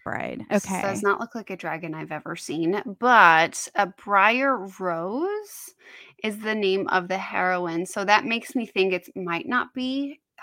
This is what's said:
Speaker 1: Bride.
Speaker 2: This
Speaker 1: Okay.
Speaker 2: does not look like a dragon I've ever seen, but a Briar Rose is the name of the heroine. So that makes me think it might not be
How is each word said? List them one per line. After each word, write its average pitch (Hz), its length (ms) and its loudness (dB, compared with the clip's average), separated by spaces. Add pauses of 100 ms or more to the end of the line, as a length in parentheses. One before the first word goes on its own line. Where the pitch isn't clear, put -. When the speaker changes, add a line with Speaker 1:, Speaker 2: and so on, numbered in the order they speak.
Speaker 1:
Bride. - 460 -6
Speaker 2:
This 208 160 0
Speaker 1:
Okay. 190 160 -4
Speaker 2:
does 196 200 -4
not 202 200 0
look 233 120 -10
like 220 160 -10
a 190 60 -8
dragon 160 380 -8
I've 156 180 -12
ever 156 240 -8
seen, 165 460 -2 (180)
but 175 760 6
a 202 120 2
Briar 214 800 2 (120)
Rose 226 920 -6 (480)
is 214 180 -4
the 214 160 -2
name 196 340 2
of 180 180 2
the 185 100 -2
heroine. 185 680 -2
So 196 180 -6
that 208 220 4
makes 226 300 -4
me 233 100 -2
think 190 260 2
it 180 240 -2
might 175 320 -6
not 247 260 -2
be 269 460 -6 (240)